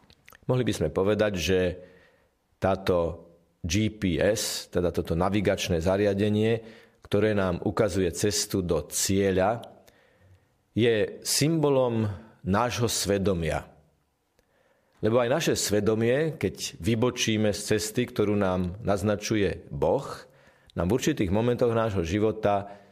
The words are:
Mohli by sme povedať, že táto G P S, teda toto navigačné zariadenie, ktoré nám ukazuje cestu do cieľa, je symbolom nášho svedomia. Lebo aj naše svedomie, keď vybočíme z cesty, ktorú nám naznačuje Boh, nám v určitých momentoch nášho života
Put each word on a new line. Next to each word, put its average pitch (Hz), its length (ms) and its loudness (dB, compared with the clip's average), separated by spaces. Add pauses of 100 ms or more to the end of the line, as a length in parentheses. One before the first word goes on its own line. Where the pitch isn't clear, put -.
(500)
Mohli 127 160 2
by 107 80 2
sme 80 160 0
povedať, 101 480 2
že 92 220 2 (1000)
táto 92 720 0 (320)
G 98 240 0
P 92 320 -2
S, - 480 0
teda 87 240 -2
toto 85 240 -4
navigačné 92 640 0
zariadenie, 104 800 2 (480)
ktoré 104 320 0
nám 92 240 -2
ukazuje 95 480 0
cestu 101 560 -2
do 82 240 0
cieľa, 98 720 2 (1120)
je 110 480 0
symbolom 131 880 2 (320)
nášho 107 480 0
svedomia. 90 800 -2 (1300)
Lebo 110 160 4
aj 123 160 2
naše 156 240 0
svedomie, 113 800 0
keď - 400 -6
vybočíme 110 720 0
z - 240 -2
cesty, 113 320 -2
ktorú 104 320 0
nám 92 480 0
naznačuje 101 800 0
Boh, 80 400 -2 (720)
nám 87 80 0
v 95 80 2
určitých 131 320 0
momentoch 117 480 0
nášho 107 320 0
života 101 640 0 (220)